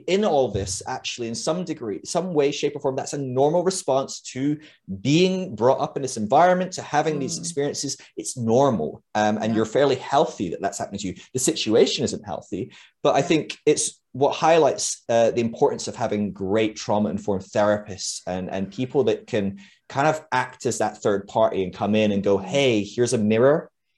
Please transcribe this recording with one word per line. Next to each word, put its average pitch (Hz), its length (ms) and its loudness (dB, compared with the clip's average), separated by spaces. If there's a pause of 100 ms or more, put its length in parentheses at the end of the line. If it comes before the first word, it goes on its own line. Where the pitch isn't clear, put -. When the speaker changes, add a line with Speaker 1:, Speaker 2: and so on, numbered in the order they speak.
Speaker 1:
in 196 180 0
all 139 260 2
this, 98 360 -6
actually, 123 420 -8
in 117 60 -6
some 165 280 -4
degree, 120 440 -8
some 180 260 -4
way, 147 200 2
shape, 143 220 -4
or 143 60 -10
form. 131 160 -2
That's 127 160 -6
a 147 60 -6
normal 139 460 0
response 135 580 -2 (100)
to 143 240 -2 (460)
being 180 520 2
brought 123 260 4
up 135 160 -4
in 143 60 -6
this 127 140 -6
environment, 175 560 4
to 120 100 -10
having 151 360 0
these 131 180 -4
Speaker 2:
Mm. - 40 -8
Speaker 1:
experiences. - 580 -4 (180)
It's - 180 -8
normal. 113 680 2 (120)
Um, 107 220 2
and 110 120 -2
Speaker 2:
Yeah. 110 80 0
Speaker 1:
you're 110 100 2
fairly 135 300 2
healthy - 560 0
that - 100 -8
that's - 160 -4
happening 101 220 -8
to 101 80 -6
you. 90 80 -8 (180)
The 127 40 -2
situation 123 640 2
isn't - 200 -4
healthy, 98 480 -8 (300)
but - 120 4
I 135 40 4
Speaker 2:
Yeah. 135 80 0
Speaker 1:
think 160 400 0
it's - 340 0 (120)
what 131 240 2
highlights, 160 720 2
uh, 117 220 4
the 120 100 0
importance 117 440 0
of 107 100 -10
having 104 360 -2
great 104 440 0
trauma-informed 101 680 -2
therapists 104 800 -2
and, 92 240 -6
and 95 220 -6
people 131 320 0
that 107 220 -2
can 98 320 -4 (320)
kind 139 180 2
of 151 240 -2
act 127 320 -2
as 117 140 -2
that 107 240 -2
third 101 260 0
party 110 340 2
and 90 120 -6
come 104 200 -2
in 107 160 4
and 98 140 0
go, 101 140 4
Speaker 2:
Mm. 98 60 -6
Speaker 1:
"Hey, 127 400 2
here's 120 280 -2
a 120 60 0
mirror. 117 520 2 (280)